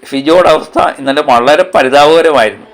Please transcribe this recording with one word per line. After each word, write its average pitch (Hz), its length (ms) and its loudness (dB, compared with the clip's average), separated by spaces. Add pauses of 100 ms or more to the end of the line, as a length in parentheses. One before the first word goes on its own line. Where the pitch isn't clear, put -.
ഫിജോയുടെ 160 440 0
അവസ്ഥ 156 300 -2 (200)
ഇന്നലെ 139 240 -4
വളരെ 139 520 0
പരിതാപകരമായിരുന്നു. 143 1000 0